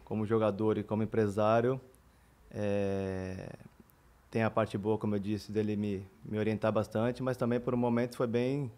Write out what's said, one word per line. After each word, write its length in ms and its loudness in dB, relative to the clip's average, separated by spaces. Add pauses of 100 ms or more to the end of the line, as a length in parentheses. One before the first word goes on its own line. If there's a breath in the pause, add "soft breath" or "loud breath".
como 200 -2
jogador 520 2
e 60 -2
como 200 -2
empresário, 760 2 (720 soft breath)
é, 960 -2 (840)
tem 120 2
a 60 4
parte 280 0
boa, 200 0
como 180 0
eu 40 0
disse, 320 -4
dele 240 0
me, 300 -2 (180)
me 140 -4
orientar 340 2
bastante, 520 0
mas 120 -2
também 240 0
por 140 -2
um 40 0
momento 380 0
foi 120 0
bem, 500 0